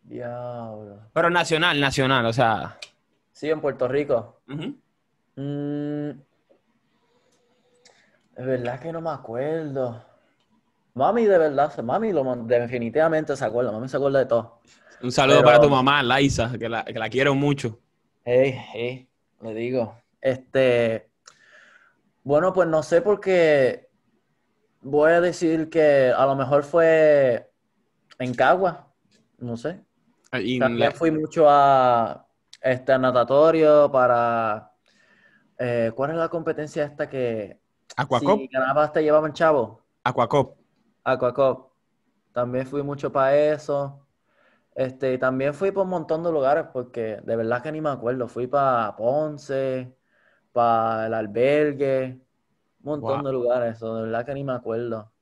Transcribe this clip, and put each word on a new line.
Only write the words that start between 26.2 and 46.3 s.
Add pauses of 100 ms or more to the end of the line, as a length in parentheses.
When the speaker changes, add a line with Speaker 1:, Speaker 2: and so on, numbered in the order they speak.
Speaker 1:
lo
mejor
fue (680)
en
Cagua, (500)
no
sé. (500)
Speaker 2:
Ah,
y
Speaker 1:
También
Speaker 2:
la
Speaker 1:
fui
mucho
a, (360)
este,
a
natatorio
para, (880)
eh,
¿cuál
es
la
competencia
esta
que (380)
Speaker 2:
Aquacop.
Speaker 1:
si
ganabas
te
llevaban
chavo? (180)
Speaker 2:
Aquacop. (460)
Speaker 1:
Aquacop. (580)
También
fui
mucho
pa
eso. (720)
Este,
y
también
fui
pa
un
montón
de